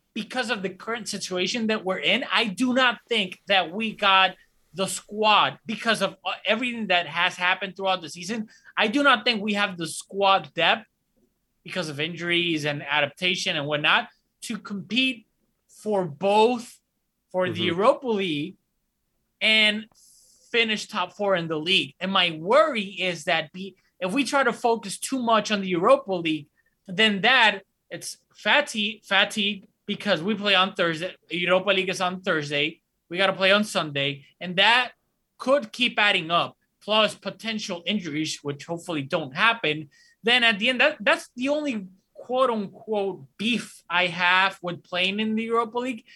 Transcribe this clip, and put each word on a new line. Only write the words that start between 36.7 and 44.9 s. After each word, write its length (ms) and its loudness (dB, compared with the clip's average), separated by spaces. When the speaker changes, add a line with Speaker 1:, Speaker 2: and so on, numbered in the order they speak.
Speaker 1:
Plus 320 2
potential 720 -8
injuries, 560 -4
which 220 -8
hopefully 380 -6
don't 340 -4
happen. 540 0
Then 200 2
at 160 2
the 120 0
end, 100 -2
that, 200 2
that's 360 0
the 140 -2
only 360 -2
quote 360 0
unquote 720 -4
beef 520 -4
I 180 2
have 560 2
with 200 -6
playing 380 -2